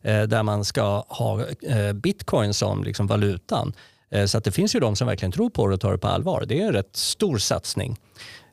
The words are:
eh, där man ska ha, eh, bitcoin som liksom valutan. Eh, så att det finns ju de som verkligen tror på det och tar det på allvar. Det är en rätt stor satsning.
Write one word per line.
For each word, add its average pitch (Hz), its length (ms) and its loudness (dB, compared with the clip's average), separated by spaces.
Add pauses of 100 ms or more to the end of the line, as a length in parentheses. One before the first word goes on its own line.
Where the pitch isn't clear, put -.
eh, 107 220 4
där 110 200 2
man 104 220 0
ska 104 420 0
ha, 110 340 -2 (200)
eh, 104 320 0
bitcoin 110 600 0
som 101 300 0
liksom 101 240 -2
valutan. 104 640 0 (380)
Eh, 101 140 2
så 107 120 0
att 110 60 0
det 98 80 2
finns 208 240 2
ju 233 40 2
de 107 160 2
som 123 120 0
verkligen 95 240 -2
tror 220 180 0
på 107 180 2
det 95 60 4
och 92 80 0
tar 95 100 2
det 92 60 0
på 101 100 -2
allvar. 104 400 0
Det 135 140 0
är 220 40 0
en 220 80 0
rätt - 220 -2
stor - 420 -2
satsning. - 600 -4 (540)